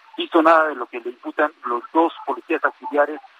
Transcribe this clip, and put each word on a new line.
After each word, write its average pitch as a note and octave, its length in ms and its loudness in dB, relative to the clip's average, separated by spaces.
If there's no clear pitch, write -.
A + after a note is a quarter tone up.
hizo D#4 260 0
nada D#3 280 6
de C#3+ 60 -6
lo A#2+ 100 -8
que B2 160 -10
le A#2+ 80 -8
imputan D3+ 420 -4
los A#2+ 260 -4
dos E3 220 2
policías C#3+ 380 -4
auxiliares, D3 560 -2